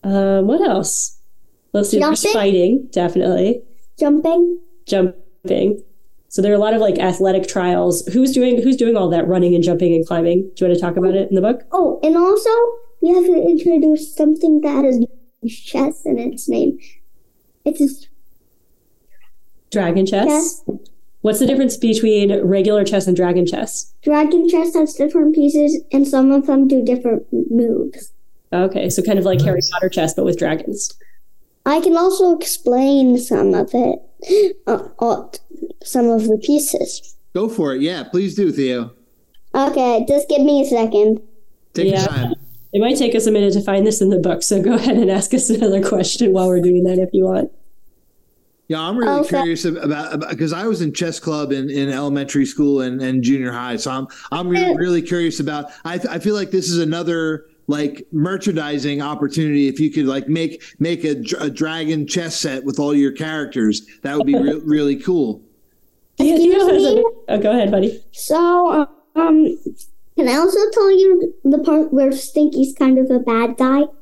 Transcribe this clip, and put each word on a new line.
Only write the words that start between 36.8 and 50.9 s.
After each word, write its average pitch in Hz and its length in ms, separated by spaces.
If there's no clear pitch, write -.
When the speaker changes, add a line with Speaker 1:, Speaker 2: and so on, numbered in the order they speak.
Speaker 4:
Go 208 160
for 147 240
it. 135 80
Yeah, 160 220
please 180 300
do, 190 160
Theo. 127 400
Speaker 2:
Okay, 254 540
just 285 200
give 294 140
me 285 200
a 269 40
second. 220 540
Speaker 4:
Take 190 140
your 190 80
Speaker 1:
Yeah. 190 100
Speaker 4:
time. 123 280
Speaker 1:
It 202 80
might 240 160
take 240 180
us 220 120
a 220 40
minute 202 220
to 196 80
find 196 260
this 220 140
in 190 80
the 190 100
book, 165 240
so 190 200
go 208 120
ahead 233 220
and 208 140
ask 196 240
us 240 160
another 208 360
question 190 460
while 185 160
we're 180 140
doing 180 220
that 185 140
if 185 140
you 190 120
want. 190 260
Speaker 4:
Yeah, 160 140
I'm 185 140
really 247 260
Speaker 2:
Okay. 294 60
Speaker 4:
curious 165 260
ab-, 165 120
about, 151 360
about, 156 240
'cause 156 140
I 175 160
was 196 120
in 156 120